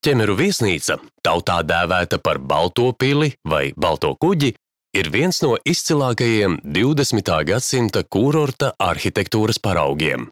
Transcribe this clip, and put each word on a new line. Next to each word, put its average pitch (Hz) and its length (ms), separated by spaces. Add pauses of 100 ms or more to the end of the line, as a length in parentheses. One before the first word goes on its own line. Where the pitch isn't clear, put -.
Ķemeru 113 320
viesnīca, 98 600 (260)
tautā 85 400
dēvēta 87 560
par 71 240
Balto 82 480
pili 143 380 (100)
vai 73 320
Balto 76 480
kuģi, 156 320 (440)
ir 87 200
viens 165 240
no 131 240
izcilākajiem 120 1040
divdesmitā 110 800
gadsimta 110 560
kurorta 143 720
arhitektūras 101 880
paraugiem. 73 680